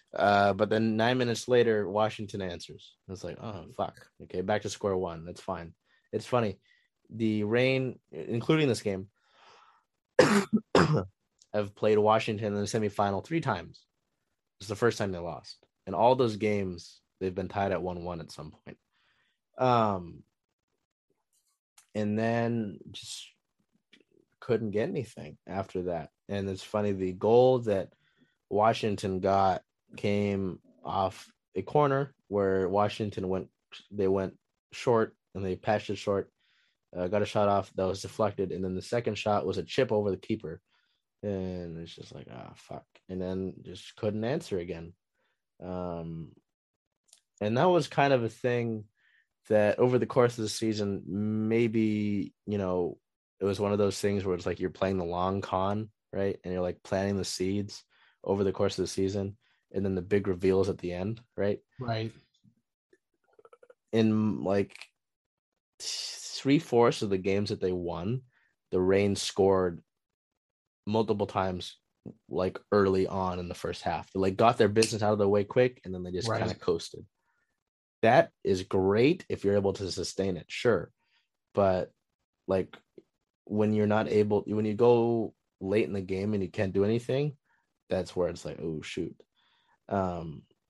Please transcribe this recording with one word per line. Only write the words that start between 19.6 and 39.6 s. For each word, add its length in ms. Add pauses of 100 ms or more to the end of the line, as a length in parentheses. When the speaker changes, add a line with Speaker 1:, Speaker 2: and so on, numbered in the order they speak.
Speaker 1:
and 220
then 640 (140)
just 340 (1120)
couldn't 320
get 180
anything 480 (120)
after 360
that. 260 (180)
And 200
it's 140
funny, 300
the 200
goal 480
that 320 (560)
Washington 720
got 440 (340)
came 640 (240)
off 480 (240)
a 60
corner 520 (140)
where 400
Washington 600
went, 200 (420)
they 160
went 280 (360)
short 460 (180)
and 100
they 120
patched 340
it 60
short, 340 (640)
uh, 120
got 140
a 40
shot 220
off 260
that 140
was 140
deflected. 500
And 100
then 140
the 60
second 340
shot 280
was 140
a 60